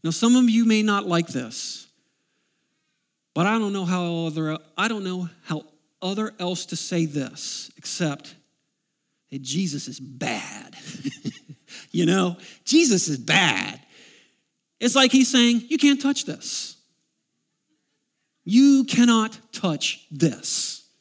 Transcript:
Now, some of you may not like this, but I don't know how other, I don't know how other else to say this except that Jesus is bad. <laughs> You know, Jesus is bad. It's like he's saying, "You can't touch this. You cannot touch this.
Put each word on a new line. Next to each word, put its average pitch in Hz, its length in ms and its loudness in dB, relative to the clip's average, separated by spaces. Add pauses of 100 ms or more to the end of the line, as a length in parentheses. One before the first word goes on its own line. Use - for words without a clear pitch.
Now, 165 60 0
some 240 260 4
of 247 120 4
you 226 140 4
may 220 200 4
not 202 220 0
like 170 220 0
this, - 600 -10 (1500)
but 170 120 0
I 220 140 2
don't 202 140 -2
know 196 100 -4
how 170 440 -2
other, 156 300 -4 (200)
I 202 100 0
don't 214 160 -4
know 185 260 -6 (140)
how 156 220 -6 (360)
other 208 380 -4
else 180 280 -6
to 170 100 -10
say 170 280 -2
this - 720 -10
except - 600 -8 (960)
that 135 100 -10
Jesus 143 480 -6
is 147 100 -14
bad. 123 800 -10
<laughs> - 1120 -14
You 175 140 0
know, 185 320 2 (260)
Jesus 254 460 2
is 143 80 -2
bad. 120 640 0 (1000)
It's 240 160 0
like 262 160 4
he's 262 160 6
saying, 240 400 4
"You 302 100 -2
can't 285 220 4
touch 277 240 -2
this. - 540 -10 (1700)
You 269 400 6
cannot 233 520 4 (140)
touch - 580 -4
this. - 760 -2 (180)